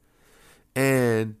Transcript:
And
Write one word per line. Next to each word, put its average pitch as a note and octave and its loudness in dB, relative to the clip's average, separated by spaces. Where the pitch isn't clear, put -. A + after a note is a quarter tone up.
And A#2+ 0